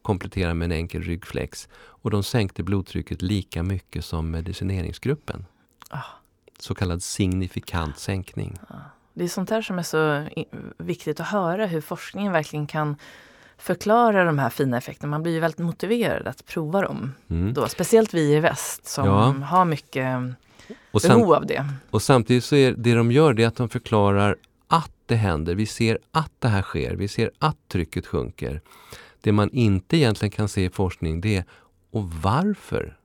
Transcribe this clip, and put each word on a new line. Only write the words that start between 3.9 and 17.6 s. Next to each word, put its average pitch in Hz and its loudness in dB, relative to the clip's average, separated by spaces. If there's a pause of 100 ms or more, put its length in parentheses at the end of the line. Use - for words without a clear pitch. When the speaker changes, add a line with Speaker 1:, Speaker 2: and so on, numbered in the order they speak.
Speaker 1:
som 80 -4
medicineringsgruppen. 92 -6 (440)
Speaker 2:
Ah. - -12 (640)
Speaker 1:
Så - -8
kallad 90 -4
signifikant 90 -4
sänkning. - -8 (100)
Speaker 2:
Ah. - -20 (400)
Det 175 -6
är 175 -4
sånt 180 -6
här 220 0
som 190 -6
är 170 -6
så 156 0 (220)
i-, 160 -6 (320)
viktigt 160 -6
att 165 -8
höra, 196 -2
hur 165 -4
forskningen 190 -8
verkligen 151 -2
kan 151 -4 (600)
förklara 208 2
de 156 2
här 135 2
fina 131 0
effekterna. - -8
Man 151 -4
blir 170 0
ju 160 -2
väldigt 165 -2
motiverad 175 -2
att - -12
prova 165 -2
dem 135 -4 (160)
Speaker 1:
Mm. 90 0
Speaker 2:
då. 131 0